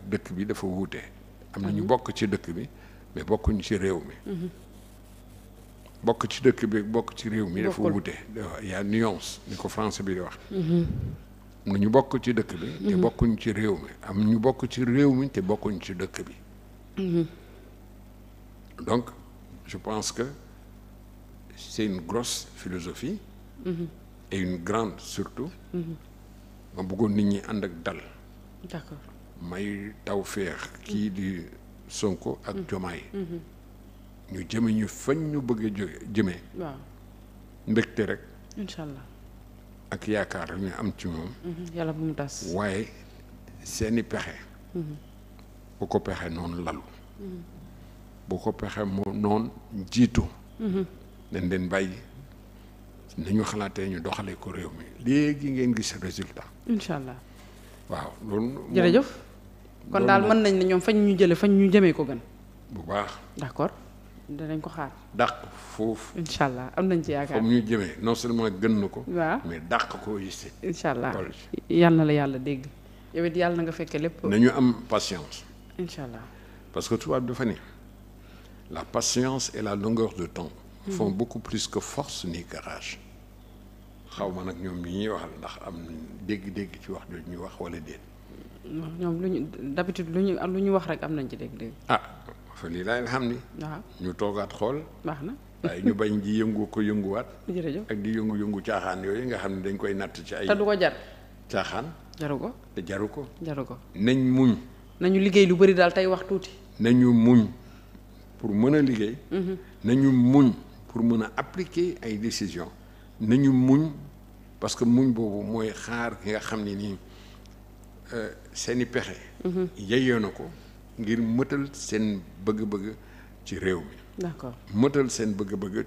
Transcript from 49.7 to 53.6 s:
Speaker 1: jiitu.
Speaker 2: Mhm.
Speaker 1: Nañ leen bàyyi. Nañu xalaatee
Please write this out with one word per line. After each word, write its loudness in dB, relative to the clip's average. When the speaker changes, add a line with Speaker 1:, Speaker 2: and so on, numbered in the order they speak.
Speaker 1:
jiitu. 6
Speaker 2:
Mhm. 0
Speaker 1:
Nañ -2
leen 0
bàyyi. 0
Nañu 2
xalaatee -4